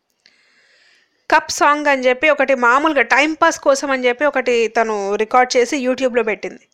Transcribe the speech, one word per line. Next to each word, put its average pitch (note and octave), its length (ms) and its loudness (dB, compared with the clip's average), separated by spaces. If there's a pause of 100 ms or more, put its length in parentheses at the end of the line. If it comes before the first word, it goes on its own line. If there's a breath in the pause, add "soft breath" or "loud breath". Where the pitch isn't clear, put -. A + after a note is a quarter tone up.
(1300 soft breath)
కప్ D#4 200 0
సాంగ్ D4 360 0
అని C4 180 0
చెప్పి B3+ 240 2
ఒకటి C4+ 260 2
మామూలుగా C4+ 460 2
టైం C#4+ 320 0
పాస్ D#4+ 260 0
కోసం C#4 320 0
అని B3+ 140 -2
చెప్పి B3 200 0
ఒకటి A#3+ 420 0
తను G#3+ 480 -2
రికార్డు B3 420 0
చేసి B3 300 -2
YouTube-లో B3+ 360 -2
పెట్టింది. F#3+ 500 -8